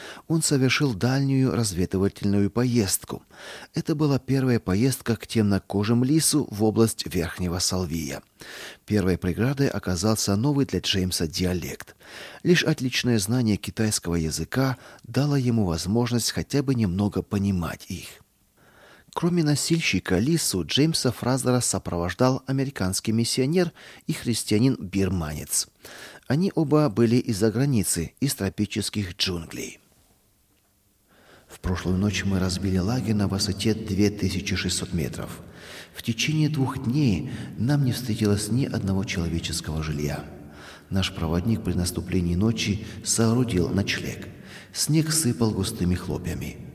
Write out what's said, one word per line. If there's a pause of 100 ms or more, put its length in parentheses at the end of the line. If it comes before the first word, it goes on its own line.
(280)
Он
совершил
дальнюю
разведывательную
поездку. (500)
Это
была
первая
поездка
к
темнокожим
Лису
в
область
Верхнего
Салвия. (640)
Первой
преградой
оказался
новый
для
Джеймса
диалект. (480)
Лишь
отличное
знание
китайского
языка (280)
дало
ему
возможность
хотя
бы
немного
понимать
их. (1040)
Кроме
носильщика
Лису,
Джеймса
Фразера
сопровождал
американский
миссионер (360)
и
христианин-бирманец. (580)
Они
оба
были
из-за
границы,
из
тропических
джунглей. (1700)
«В
прошлую
ночь
мы
разбили
лагерь
на
высоте
две
тысячи
шестьсот
метров. (560)
В
течение
двух
дней (260)
нам
не
встретилось
ни
одного
человеческого
жилья. (640)
Наш
проводник
при
наступлении
ночи (200)
соорудил
ночлег. (460)
Снег
сыпал
густыми
хлопьями. (180)